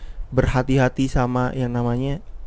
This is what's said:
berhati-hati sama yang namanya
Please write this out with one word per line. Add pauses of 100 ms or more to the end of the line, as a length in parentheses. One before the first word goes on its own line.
(280)
berhati-hati
sama
yang
namanya (260)